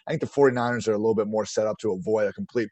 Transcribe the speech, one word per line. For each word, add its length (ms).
I 40
think 100
the 60
forty-niners 600
are 60
a 40
little 180
bit 120
more 200
set 180
up 140
to 140
avoid 340
a 60
complete 380